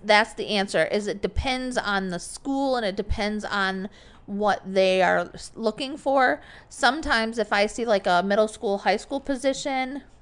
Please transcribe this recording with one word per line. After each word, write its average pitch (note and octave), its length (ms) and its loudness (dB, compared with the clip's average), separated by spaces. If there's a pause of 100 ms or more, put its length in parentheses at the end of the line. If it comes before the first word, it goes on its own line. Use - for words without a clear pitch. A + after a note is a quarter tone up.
that's G#3 300 4
the - 160 -6
answer, G3 340 2
is G#3 220 -2
it G3+ 160 -6
depends B3+ 560 -2
on G3 300 -2
the F3 100 -6
school C4+ 580 -2
and A#3+ 80 -2
it G3 120 -4
depends G#3 500 -4
on F#3+ 420 -4 (380)
what G3+ 400 0
they F#3+ 360 4
are F3 320 2
s-, - 200 -16
looking A3+ 420 -4
for. C#4 440 2 (280)
Sometimes A#3+ 720 0
if G#3+ 140 0
I G3+ 140 4
see, A3+ 200 -4
like, A3+ 200 2
a F3+ 160 4
middle G3+ 260 4
school, G3+ 300 -4
high G#3 200 2
school C#4 220 -6
position, C4+ 800 -4 (200)